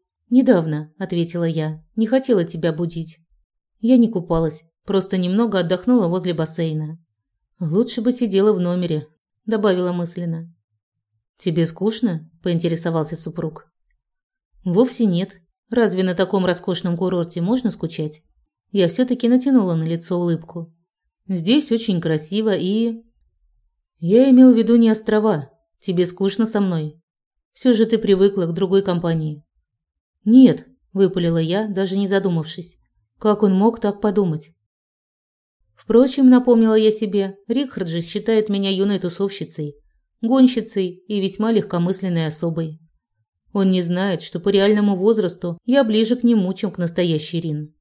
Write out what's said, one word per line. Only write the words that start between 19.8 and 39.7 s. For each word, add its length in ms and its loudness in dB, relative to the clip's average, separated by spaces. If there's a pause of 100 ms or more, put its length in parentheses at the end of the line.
лицо 340 -4
улыбку. 560 -4 (540)
"Здесь 420 0
очень 300 -2
красиво 520 -2
и..." 520 -2 (960)
"Я 280 4
имел 240 8
в 60 4
виду 180 4
не 140 6
острова. 600 0 (280)
Тебе 260 -2
скучно 420 -2
со 140 -2
мной? 400 -4 (520)
Все 200 0
же 140 4
ты 100 0
привыкла 500 2
к 60 -4
другой 300 0
компании". 600 -4 (800)
"Нет", 420 6 (260)
выпалила 460 0
я, 300 -2
даже 280 -4
не 120 0
задумавшись. 720 -4 (400)
Как 240 0
он 120 2
мог 260 2
так 200 -4
подумать? 520 -2 (1200)
Впрочем, 540 4
напомнила 460 6
я 160 4
себе, 460 -4 (100)
Рихард 420 -4
же 120 -6
считает 480 -2
меня 220 -2
юной 280 -2
тусовщицей, 800 -8 (460)